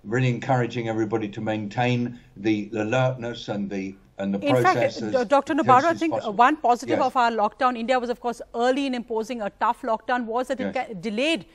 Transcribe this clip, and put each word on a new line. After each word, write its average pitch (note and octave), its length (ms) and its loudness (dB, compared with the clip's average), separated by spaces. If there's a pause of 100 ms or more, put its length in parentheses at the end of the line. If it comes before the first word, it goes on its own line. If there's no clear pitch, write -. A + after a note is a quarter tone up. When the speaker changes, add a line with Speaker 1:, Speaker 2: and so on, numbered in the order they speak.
Speaker 1:
really B2+ 240 0
encouraging A#2+ 600 -2
everybody A2 420 -2
to A2+ 100 -10
maintain A#2+ 800 -2 (160)
the G#2 380 0
alertness A#2+ 720 -2
and G2+ 220 -4
the, F#2+ 260 -6 (220)
and G2 160 -2
the G2+ 40 0
Speaker 2:
In C#4+ 240 2
fact, F4+ 120 4
Speaker 1:
process A#3+ 280 0
Speaker 2:
uh, G#3+ 40 -4
Speaker 1:
as G#3+ 60 -4
Speaker 2:
Do-, B3 120 2
Doctor C#4 280 2
Speaker 1:
intense C#4+ 160 0
Speaker 2:
Nabarro, C4 160 8
I E4+ 80 2
Speaker 1:
as D#4+ 60 -4
Speaker 2:
think D#4+ 140 0
Speaker 1:
possible. A3 200 -2
Speaker 2:
one B3 240 6
positive A#3+ 420 0
Speaker 1:
Yes. C#4 80 2
Speaker 2:
of B3+ 100 -2
our A#3 140 4
lockdown, A#3 460 0
India A#3 220 0
was, A#3+ 120 -4
of A#3 100 -6
course, A#3 220 -6 (120)
early C4 320 2
in B3+ 80 -2
imposing A3+ 480 -6
a G3+ 80 -4 (100)
tough A3+ 220 2
lockdown, A#3+ 440 0
was A#3+ 220 -2
that C4 120 -4
it G3 140 -4
Speaker 1:
Yes. B3+ 140 -4
Speaker 2:
ca-, A3+ 60 -12
delayed A3 600 -2